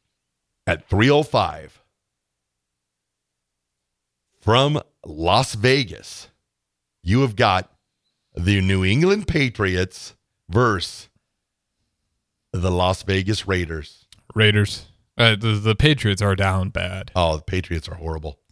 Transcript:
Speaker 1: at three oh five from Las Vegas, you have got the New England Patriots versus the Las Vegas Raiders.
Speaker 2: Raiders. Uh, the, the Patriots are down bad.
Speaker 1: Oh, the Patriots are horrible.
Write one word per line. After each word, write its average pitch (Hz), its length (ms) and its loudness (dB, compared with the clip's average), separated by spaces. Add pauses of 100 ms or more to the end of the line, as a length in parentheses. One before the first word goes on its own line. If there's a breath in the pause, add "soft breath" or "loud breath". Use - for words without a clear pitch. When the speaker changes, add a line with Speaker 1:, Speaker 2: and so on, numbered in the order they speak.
(680)
Speaker 1:
at 85 220 -4
three 110 220 2
oh 147 120 4
five 80 580 -4 (2500)
from 135 400 2 (240)
Las 87 500 0
Vegas, 107 760 -2 (760)
you 104 180 2
have 123 160 0
got 95 340 2 (640)
the 98 260 0
New 95 240 2
England 170 440 2
Patriots 98 840 -2 (340)
versus 107 600 -2 (1400)
the 92 180 -2
Las 90 320 0
Vegas 98 460 -2
Raiders. 82 580 -6 (280)
Speaker 2:
Raiders. 104 520 2 (300)
Uh, 117 200 4
the, 107 160 -2
the 107 220 0
Patriots 107 480 2
are 101 140 2
down 95 340 0
bad. 92 460 -8
Speaker 1:
Oh, 82 200 2
the 76 60 -10
Patriots 87 460 -6
are 82 80 -12
horrible. 80 420 -10 (140)